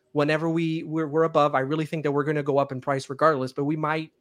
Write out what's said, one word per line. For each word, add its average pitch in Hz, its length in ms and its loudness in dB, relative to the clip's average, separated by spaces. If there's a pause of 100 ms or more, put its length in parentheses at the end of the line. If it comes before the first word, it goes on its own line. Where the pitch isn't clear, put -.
(140)
whenever 151 360 0
we, 165 340 -2
we're, 156 240 -4
we're 156 160 2
above. 151 300 2
I 135 60 2
really 151 260 -2
think 156 180 -6
that 143 100 0
we're 143 100 2
gonna 151 200 0
go 139 160 2
up 135 120 0
in 131 80 -6
price 135 300 -4
regardless, 135 420 2
but 143 140 -4
we 151 100 0
might, 160 460 -4